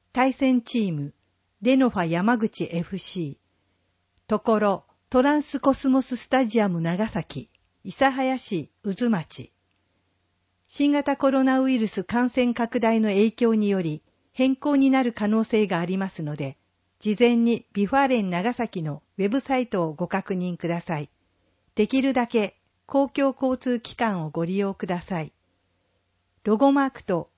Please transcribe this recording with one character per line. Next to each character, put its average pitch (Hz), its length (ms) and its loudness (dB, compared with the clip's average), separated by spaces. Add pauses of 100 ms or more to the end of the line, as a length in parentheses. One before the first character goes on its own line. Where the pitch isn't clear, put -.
(180)
対 262 160 2
戦 254 300 2
チ - 160 -4
ー 196 160 0
ム、 143 180 -6 (480)
レ 254 160 4
ノ 262 140 4
フ 208 80 -4
ァ 170 80 0
山 196 320 2
口 202 320 -4
エ 170 100 -4
フ 190 160 -8
シ 165 420 -8
ー。 - 880 -20
と 214 120 0
こ 220 180 2
ろ、 202 280 0 (260)
ト 254 100 4
ラ 285 140 4
ン 294 80 2
ス - 160 -8
コ 269 160 2
ス - 140 -2
モ 262 120 4
ス 247 140 -6
ス - 120 -10
タ 262 160 2
ジ 226 160 0
ア 202 100 2
ム 170 120 -2
長 180 260 -2
崎、 - 440 -8 (340)
諫 269 240 0
早 262 300 -2
市 - 320 -8 (120)
渦 226 280 -2
町。 156 420 -6 (1120)
新 285 240 0
型 277 260 0
コ 269 120 2
ロ 262 140 2
ナ 262 180 4
ウ 262 100 2
イ 254 60 2
ル 220 100 0
ス 190 160 -4
感 240 280 -2
染 240 240 0
拡 240 240 -2
大 226 200 2
の 220 100 2
影 208 220 4
響 226 220 2
に 208 160 2
よ 196 100 0
り、 156 220 -4 (300)
変 262 240 0
更 294 200 0
に 269 140 4
な 262 140 4
る 240 100 -2
可 214 140 -2
能 220 160 2
性 214 240 2
が 180 100 -2
あ 170 80 -2
り 185 140 -2
ま 190 100 -4
す 170 140 -10
の 147 120 -6
で、 139 220 -8 (420)
事 208 200 -2
前 240 160 4
に 233 380 2
ビ 202 120 0
フ 226 100 -2
ァ 277 100 4
ー - 20 2
レ 247 140 2
ン 185 100 -4
長 185 220 -2
崎 220 280 -6
の 147 220 -6 (160)
ウ - 20 0
ェ 202 80 0
ブ 262 100 0
サ 254 200 -2
イ 240 80 -2
ト 180 160 -2
を 156 100 -4
ご 170 140 -6
確 190 260 -4
認 180 240 -4
く 175 100 -6
だ 170 140 -4
さ 165 160 -6
い。 147 140 -10 (640)
で 214 100 2
き 262 160 0
る 269 120 2
だ 240 120 0
け 220 340 -2 (280)
公 277 200 2
共 269 320 0
交 262 160 0
通 247 240 -2
機 - 160 -16
関 196 300 -2
を 151 60 -8
ご 165 140 -4
利 190 120 -4
用 196 160 -2
く 190 140 -10
だ 175 120 -4
さ 170 220 -6
い。 147 100 -10 (1120)
ロ 214 140 0
ゴ 277 140 4
マ 277 160 2
ー - 20 -4
ク - 140 -20
と 170 340 -4